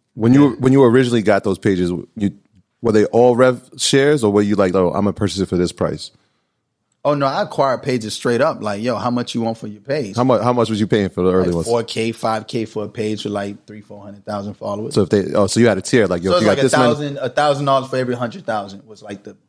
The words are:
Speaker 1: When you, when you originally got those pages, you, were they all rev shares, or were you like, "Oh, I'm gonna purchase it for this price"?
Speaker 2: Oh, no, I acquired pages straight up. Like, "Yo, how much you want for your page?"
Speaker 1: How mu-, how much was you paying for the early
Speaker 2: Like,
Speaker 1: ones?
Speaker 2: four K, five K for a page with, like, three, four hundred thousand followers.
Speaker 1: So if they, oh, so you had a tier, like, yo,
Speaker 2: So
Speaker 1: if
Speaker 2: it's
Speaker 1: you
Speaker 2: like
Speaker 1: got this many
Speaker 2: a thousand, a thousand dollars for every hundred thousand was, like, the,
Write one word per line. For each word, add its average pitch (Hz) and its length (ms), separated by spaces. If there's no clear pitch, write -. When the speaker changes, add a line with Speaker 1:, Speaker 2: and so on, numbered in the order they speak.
Speaker 1:
When 117 180
you, 139 260
when 131 140
you 139 100
originally 120 380
got 98 220
those 98 160
pages, 90 320
you, 101 160
were 117 100
they 107 140
all 120 300
rev 127 420
shares, 139 460
or 107 100
were 104 80
you 104 140
like, 92 200
"Oh, 92 140
I'm 101 160
gonna 98 80
purchase 98 260
it 95 80
for 92 100
this 87 140
price"? 78 400
Speaker 2:
Oh, 147 80
no, 143 120
I 147 180
acquired 135 400
pages 117 300
straight 120 280
up. 143 200
Like, 104 200
"Yo, 120 160
how 110 120
much 120 240
you 120 80
want 113 160
for 123 100
your 104 140
page?" 123 360
Speaker 1:
How 123 80
mu-, 123 140
how 117 120
much 120 180
was 110 100
you 107 80
paying 104 220
for 90 140
the 92 80
early 92 160
Speaker 2:
Like, 87 80
Speaker 1:
ones? 82 120
Speaker 2:
four 117 160
K, 113 280
five 110 360
K 113 180
for 104 180
a 104 60
page 107 340
with, 104 80
like, 101 340
three, 107 160
four 101 220
hundred 101 220
thousand 101 300
followers. 107 400
Speaker 1:
So 107 80
if 85 60
they, 101 240
oh, 101 140
so 104 140
you 117 60
had 101 100
a 95 40
tier, 113 260
like, 87 140
yo, 92 100
Speaker 2:
So - 60
Speaker 1:
if - 40
Speaker 2:
it's - 20
Speaker 1:
you 107 60
Speaker 2:
like 98 80
Speaker 1:
got 139 60
this 131 100
many 151 100
Speaker 2:
a - 40
thousand, 143 320
a 127 100
thousand 147 360
dollars 135 240
for 131 60
every 123 200
hundred 117 300
thousand 101 400
was, 107 160
like, 104 220
the, 101 140